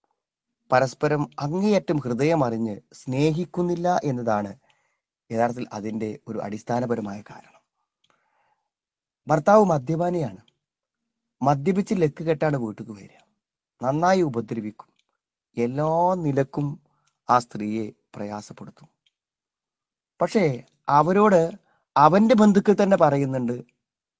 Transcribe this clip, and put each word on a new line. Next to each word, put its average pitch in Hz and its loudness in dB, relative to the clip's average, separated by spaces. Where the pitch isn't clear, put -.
പരസ്പരം 139 0
അങ്ങേയറ്റം 180 -2
ഹൃദയമറിഞ്ഞ് 120 -2
സ്നേഹിക്കുന്നില്ല 170 -4
എന്നതാണ് 113 -4
യഥാർത്ഥത്തിൽ 120 -2
അതിൻ്റെ 107 -8
ഒരു 107 -10
അടിസ്ഥാനപരമായ 110 -6
കാരണം. - -20
ഭർത്താവ് 202 4
മദ്യപാനിയാണ്. 156 -2
മദ്യപിച്ച് 147 0
ലക്ക് 165 -2
കെട്ടാണ് 156 0
വീട്ടിലേക്ക് 110 -8
വരിക. 98 -20
നന്നായി 170 2
ഉപദ്രവിക്കും. 117 -6
എല്ലാ 131 -2
നിലക്കും 143 -2
ആ 123 4
സ്ത്രീയെ 107 -6
പ്രയാസപ്പെടുത്തും. - -14
പക്ഷേ 180 0
അവരോട് 180 4
അവൻ്റെ 190 6
ബന്ധുക്കൾ 208 6
തന്നെ 196 2
പറയുന്നുണ്ട്, 135 0